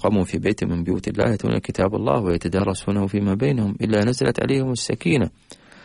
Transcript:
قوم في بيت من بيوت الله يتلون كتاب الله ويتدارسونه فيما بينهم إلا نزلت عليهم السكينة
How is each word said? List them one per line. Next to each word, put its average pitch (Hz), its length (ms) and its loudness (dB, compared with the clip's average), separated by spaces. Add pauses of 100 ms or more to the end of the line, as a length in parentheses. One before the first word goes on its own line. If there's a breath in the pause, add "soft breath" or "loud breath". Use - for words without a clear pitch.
قوم 95 240 2
في - 140 -6
بيت - 260 0
من 85 200 -2
بيوت 95 240 -2
الله 117 240 0
يتلون 110 260 0
كتاب 98 360 -2
الله 120 260 0
ويتدارسونه 95 880 0
فيما 101 280 0
بينهم 113 460 0
إلا 107 240 2
نزلت 123 380 0
عليهم 131 300 0
السكينة - 580 0 (540 loud breath)